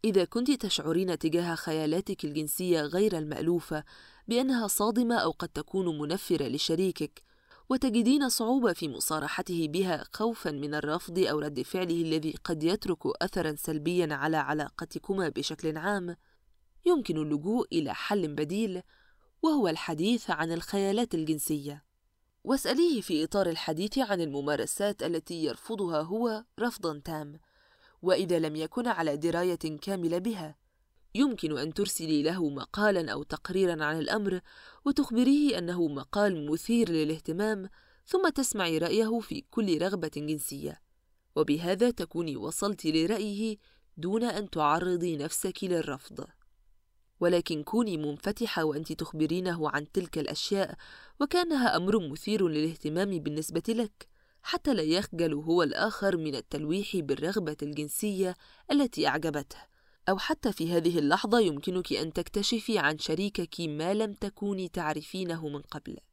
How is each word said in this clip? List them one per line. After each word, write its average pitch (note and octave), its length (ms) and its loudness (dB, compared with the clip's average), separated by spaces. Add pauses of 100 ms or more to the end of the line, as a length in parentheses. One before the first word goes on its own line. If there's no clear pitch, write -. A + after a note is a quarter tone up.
إذا F#3+ 200 6
كنت B3 260 0
تشعرين F3+ 680 0
تجاه E3+ 360 2
خيالاتك D#3+ 680 -2
الجنسية D#3 560 2
غير F3 380 2
المألوفة D#3 680 -2 (440)
بأنها A#3+ 380 2
صادمة A3+ 480 2
أو F3+ 160 2
قد E3 180 -8
تكون E3+ 500 -2
منفرة D3 500 -2
لشريكك، D#3+ 760 -2 (460)
وتجدين B3+ 600 4
صعوبة A#3 440 4
في E3 160 -4
مصارحته D#3 800 -2
بها E3+ 440 0
خوفا G#3+ 380 -2
من D3 240 -4
الرفض D#3 440 -4
أو D3+ 200 2
رد D3 240 -4
فعله E3+ 400 -2
الذي D#3+ 320 0 (100)
قد D#3 180 -2
يترك F3 360 0 (240)
أثرا D#3+ 320 -2
سلبيا D#3+ 600 0
على D3+ 220 0
علاقتكما D3+ 920 -2
بشكل D#3 480 -4
عام، F3 400 -2 (680)
يمكن C#4 300 4
اللجوء D#3 560 0
إلى D3 220 0
حل E3+ 400 -2
بديل، F3+ 480 -2 (600)
وهو D4 260 4
الحديث E3+ 640 0
عن E3 220 0
الخيالات G3 640 0
الجنسية. D3+ 680 -4 (600)
واسأليه C4+ 560 2
في D#3 240 0
إطار F#3+ 240 2
الحديث E3 500 -2
عن G3+ 220 0
الممارسات D3 800 -2
التي E3 420 -4
يرفضها E3 580 -2
هو A3 420 -2 (160)
رفضا E3+ 440 -2
تام، D3+ 340 -8 (640)
وإذا F3 360 4
لم D#3 180 0
يكن D#3+ 300 -4
على E3 300 0
دراية E3+ 420 0 (240)
كاملة F3 360 -2
بها، F3+ 380 -6 (580)
يمكن G3+ 440 0
أن D#3 160 -4
ترسلي D#3+ 480 0
له E3 260 0
مقالا E3 640 0
أو C#3+ 100 -4
تقريرا F3 600 0
عن D#3 140 0
الأمر، F#3 420 0 (440)
وتخبريه C#4 760 4
أنه F3 300 0
مقال D3+ 640 0
مثير A3 400 2
للاهتمام، E3 800 0 (380)
ثم F#4 220 2
تسمعي F#3+ 500 0
رأيه A3 420 2
في - 300 -8
كل F#3 320 2
رغبة F3+ 340 -2
جنسية، D3 680 -6 (540)
وبهذا F3 540 4
تكوني E3 460 -4
وصلت G3 500 -4
لرأيه G3+ 680 0 (400)
دون G3 280 0
أن G#3 260 -2
تعرضي E3+ 640 2
نفسك E3 480 -4
للرفض. D#3+ 600 -4 (960)
ولكن E3+ 420 2
كوني G#3+ 340 0
منفتحة D#3 680 -2
وأنت D#3 280 -2
تخبرينه E3 800 -2
عن D3 220 -4
تلك F3 260 -4
الأشياء - 560 -2 (460)
وكأنها D4 560 2
أمر F#3 320 2
مثير G3 400 0
للاهتمام D#3+ 720 0
بالنسبة D#3 500 -4
لك، A3+ 480 -4 (260)
حتى D#4 320 0
لا F3 80 2
يخجل E3 520 0
هو E3 280 2
الآخر F#3+ 540 0
من D#3 180 -2
التلويح D#3 640 -4
بالرغبة D#3 640 -2
الجنسية F3+ 760 -2 (340)
التي B3+ 360 2
أعجبته. D3 500 -2 (520)
أو F#3+ 100 4
حتى B3+ 340 0
في E3 200 -2
هذه E3+ 260 4
اللحظة G3 420 4
يمكنك F3+ 520 0
أن D3+ 200 -2
تكتشفي G#3 640 0
عن D3+ 200 2
شريكك F3+ 600 -4
ما D#3+ 340 -2
لم G#3+ 180 0
تكوني G3 560 -4
تعرفينه E3 800 -4
من C#3+ 120 -6
قبل - 360 -12 (160)